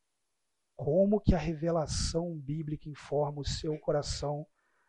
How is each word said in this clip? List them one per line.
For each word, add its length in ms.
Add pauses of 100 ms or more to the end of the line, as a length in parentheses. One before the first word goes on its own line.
(760)
Como 440
que 140
a 40
revelação 1000
bíblica 500
informa 520
o 40
seu 340
coração, 680 (420)